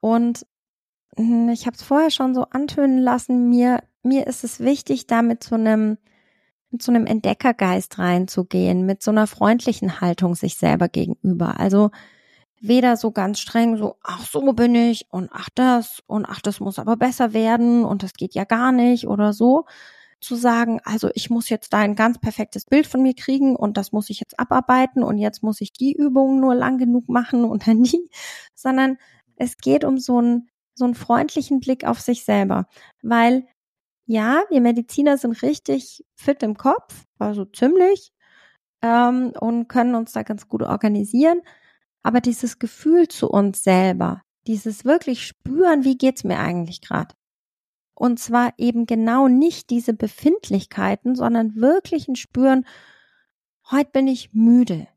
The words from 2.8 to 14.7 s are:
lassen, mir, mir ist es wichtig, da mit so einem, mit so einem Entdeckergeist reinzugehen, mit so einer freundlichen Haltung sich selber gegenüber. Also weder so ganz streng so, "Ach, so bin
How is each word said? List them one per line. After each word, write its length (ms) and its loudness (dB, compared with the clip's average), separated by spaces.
lassen, 500 2
mir, 340 4
mir 240 0
ist 180 -8
es 160 -10
wichtig, 460 -2
da 160 0
mit 200 -2
so 140 -6
einem, 420 0
mit 120 -8
so 100 0
einem 140 2
Entdeckergeist 920 -2
reinzugehen, 880 0
mit 160 -4
so 80 -2
einer 160 2
freundlichen 720 -2
Haltung 340 0
sich 220 -6
selber 320 2
gegenüber. 720 -2
Also 300 2
weder 360 2
so 160 -4
ganz 280 -4
streng 360 0
so, 260 -6
"Ach, 240 -12
so 260 -2
bin 220 2